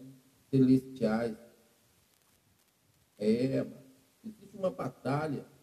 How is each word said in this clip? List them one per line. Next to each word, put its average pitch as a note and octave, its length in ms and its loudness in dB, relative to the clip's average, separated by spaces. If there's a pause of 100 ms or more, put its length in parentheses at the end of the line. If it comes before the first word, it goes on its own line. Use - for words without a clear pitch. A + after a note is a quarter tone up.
(500)
celestiais. A#2+ 840 2 (1800)
É, B2 460 2
mas - 720 -16
existe G3 220 -20
uma F#3+ 140 -2
batalha D3 760 -4 (160)